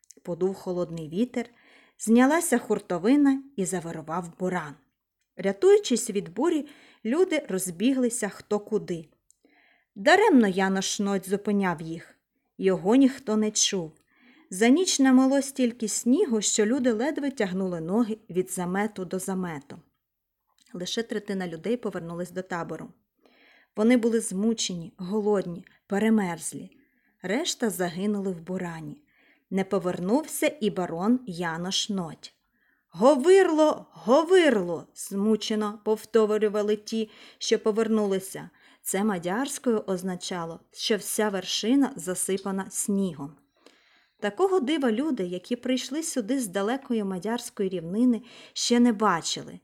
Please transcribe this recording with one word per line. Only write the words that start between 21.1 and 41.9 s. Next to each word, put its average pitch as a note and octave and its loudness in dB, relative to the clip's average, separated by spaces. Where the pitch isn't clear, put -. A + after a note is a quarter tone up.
людей E3+ -4
повернулись F3 -8
до E3+ -8
табору. D#3+ -8
Вони A#3 6
були A3+ 2
змучені, F#3+ -4
голодні, F#3 -2
перемерзлі. G3 0
Решта A#3 -2
загинули F#3+ -2
в E3 -10
бурані. E3 -10
Не F#3+ 0
повернувся G3 -2
і G#3+ 0
барон F#3 0
Янош F3 -4
Ноть. F3+ -8
«Говирло, D4+ 6
говирло!» C4 4
змучено G#3+ -2
повторювали G#3+ 2
ті, A3 -6
що A3 0
повернулися. G3+ 0
Це G3 -2
мадярською G#3+ -2
означало, F3+ -6
що - -2
вся G#3+ -2
вершина A3 0